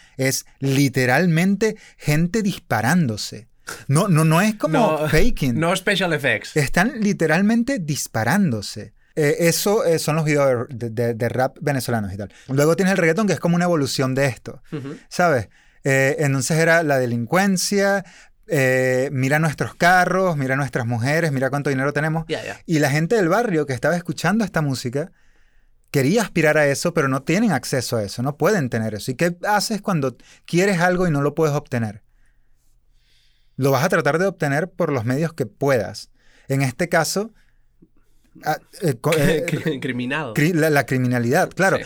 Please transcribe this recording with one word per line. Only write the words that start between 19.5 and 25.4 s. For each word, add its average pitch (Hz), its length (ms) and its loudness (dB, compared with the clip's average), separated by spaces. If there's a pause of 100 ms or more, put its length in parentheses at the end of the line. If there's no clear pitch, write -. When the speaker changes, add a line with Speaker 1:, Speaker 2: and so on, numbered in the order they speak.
Speaker 1:
carros, 180 600 2
mira 135 180 -2
nuestras 135 320 -4
mujeres, 139 460 0
mira 135 160 -2
cuánto 139 220 -2
dinero 135 240 -2
tenemos". 156 340 -2
Speaker 2:
Ya, 123 160 -6
ya. 101 220 -12
Speaker 1:
Y 160 120 0
la 143 120 2
gente 165 260 0
del 185 140 2
barrio 190 360 0
que 135 60 -4
estaba 151 240 -2
escuchando 175 480 -2
esta 170 160 -2
música 139 520 -4 (800)